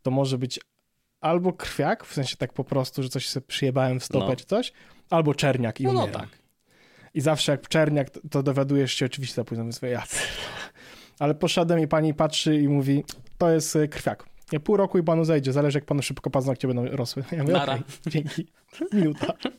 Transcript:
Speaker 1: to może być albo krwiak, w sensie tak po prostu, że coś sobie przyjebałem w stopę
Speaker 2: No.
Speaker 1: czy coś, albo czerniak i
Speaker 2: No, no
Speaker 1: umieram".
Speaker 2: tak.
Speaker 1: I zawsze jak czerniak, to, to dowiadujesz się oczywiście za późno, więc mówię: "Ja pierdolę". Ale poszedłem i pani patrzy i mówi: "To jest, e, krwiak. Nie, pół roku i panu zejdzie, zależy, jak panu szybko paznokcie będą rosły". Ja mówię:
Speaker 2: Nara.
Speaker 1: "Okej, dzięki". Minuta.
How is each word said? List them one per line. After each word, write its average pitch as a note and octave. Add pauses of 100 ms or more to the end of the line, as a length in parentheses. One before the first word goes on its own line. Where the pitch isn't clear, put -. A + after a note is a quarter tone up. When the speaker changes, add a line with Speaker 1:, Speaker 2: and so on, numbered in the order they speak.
Speaker 1:
to C3
może C3+
być C3 (600)
albo F3
krwiak, -
w -
sensie C#3
tak -
po C3+
prostu, C3+
że B2+
coś -
sobie -
przyjebałem C3
w -
stopę A#2
Speaker 2:
No. C3
Speaker 1:
czy -
coś, A3+ (380)
albo D#3+
czerniak A#2+
i -
Speaker 2:
No, B2+
no -
Speaker 1:
umieram". -
Speaker 2:
tak. - (840)
Speaker 1:
I D#3
zawsze D3+
jak C3+
czerniak, D3
to, - (120)
to C#3
dowiadujesz C#3
się -
oczywiście C3
za A#2+
późno, A2+
więc A#2
mówię: B2
"Ja A2+
pierdolę". - (480)
Ale D3
poszedłem E3+
i D#3
pani D#3
patrzy D3+
i D3
mówi: C#3 (340)
"To F3
jest, D#3+
e, D3+
krwiak. - (200)
Nie, D3+
pół G#3
roku F#3+
i F3
panu E3
zejdzie, C#3+
zależy, C#3+
jak C#3+
panu C#3+
szybko -
paznokcie C3
będą B2
rosły". C3
Ja E3
mówię: D3
Speaker 2:
Nara. C#3+
Speaker 1:
"Okej, B2+ (240)
dzięki". D#3 (460)
Minuta. E3 (260)